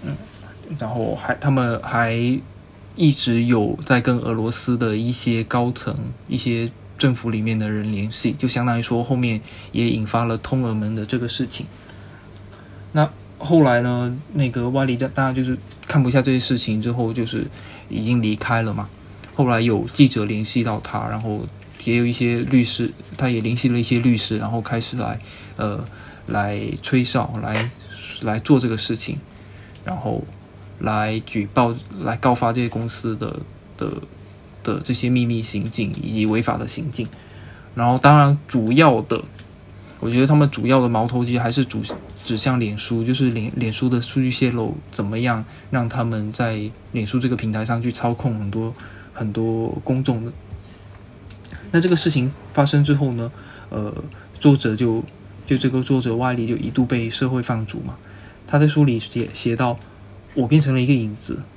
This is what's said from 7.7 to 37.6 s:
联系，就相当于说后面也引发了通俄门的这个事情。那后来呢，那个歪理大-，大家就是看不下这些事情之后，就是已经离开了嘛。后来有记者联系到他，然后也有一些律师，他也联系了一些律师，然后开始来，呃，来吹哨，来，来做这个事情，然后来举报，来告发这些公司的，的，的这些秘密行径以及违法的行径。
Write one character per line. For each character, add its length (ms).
联 200
系， 260
就 80
相 200
当 120
于 40
说 200
后 140
面 240
也 180
引 160
发 200
了 120
通 280
俄 80
门 220
的 100
这 120
个 120
事 180
情。 180
那 180
后 260
来 180
呢， 360
那 160
个 220
歪 120
理 140
大-， 160
大 100
家 80
就 120
是 140
看 140
不 80
下 120
这 120
些 60
事 180
情 240
之 100
后， 220
就 120
是 200
已 160
经 180
离 140
开 280
了 100
嘛。 160
后 140
来 140
有 320
记 160
者 160
联 180
系 180
到 200
他， 260
然 140
后 260
也 100
有 100
一 60
些 280
律 260
师， 260
他 140
也 100
联 160
系 140
了 100
一 40
些 160
律 180
师， 200
然 140
后 80
开 220
始 160
来， 200
呃， 300
来 320
吹 200
哨， 400
来， 300
来 160
做 200
这 80
个 100
事 200
情， 200
然 100
后 260
来 460
举 280
报， 200
来 160
告 180
发 160
这 80
些 80
公 220
司 260
的， 240
的， 160
的 200
这 100
些 160
秘 160
密 160
行 280
径 320
以 120
及 120
违 160
法 160
的 100
行 240
径。 160